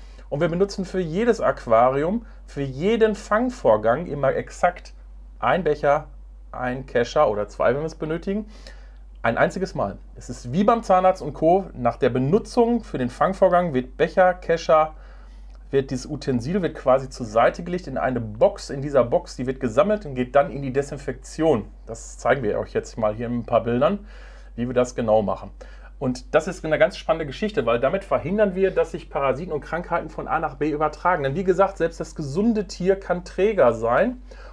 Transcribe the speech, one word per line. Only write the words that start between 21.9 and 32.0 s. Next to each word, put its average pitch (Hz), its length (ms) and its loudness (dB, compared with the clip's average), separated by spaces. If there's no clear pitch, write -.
zeigen 131 240 0
wir 104 160 0
euch - 160 -6
jetzt - 240 -4
mal 110 160 0
hier 117 140 -6
in 120 120 -4
ein 117 60 -6
paar 117 160 2
Bildern, 131 460 0
wie 120 120 -4
wir 127 60 -6
das 120 220 0
genau 110 260 4
machen. 98 300 -4
Und 127 340 -4
das 160 140 2
ist 170 180 -8
eine 151 140 0
ganz 170 180 2
spannende 160 300 -2
Geschichte, 135 400 -2
weil 117 120 4
damit 160 240 0
verhindern 185 520 0
wir, 190 160 2
dass 165 200 0
sich - 200 -10
Parasiten 139 420 -2
und 143 80 -4
Krankheiten 165 480 -4
von - 180 -10
A 151 120 0
nach 151 160 -4
B 151 160 -2
übertragen. 156 500 0
Denn 135 140 -2
wie 190 80 -2
gesagt, 190 340 2
selbst 165 220 -2
das 165 160 -12